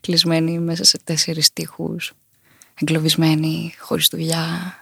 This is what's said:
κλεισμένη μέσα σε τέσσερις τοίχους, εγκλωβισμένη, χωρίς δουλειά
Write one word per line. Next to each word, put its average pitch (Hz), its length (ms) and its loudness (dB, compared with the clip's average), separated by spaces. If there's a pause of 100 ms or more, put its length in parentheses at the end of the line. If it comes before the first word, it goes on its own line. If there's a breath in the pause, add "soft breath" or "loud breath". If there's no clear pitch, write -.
κλεισμένη 165 580 2
μέσα 170 260 -2
σε - 200 4
τέσσερις 160 480 0
τοίχους, 165 600 -8 (680 soft breath)
εγκλωβισμένη, 160 960 2
χωρίς 160 300 -2
δουλειά 165 720 -4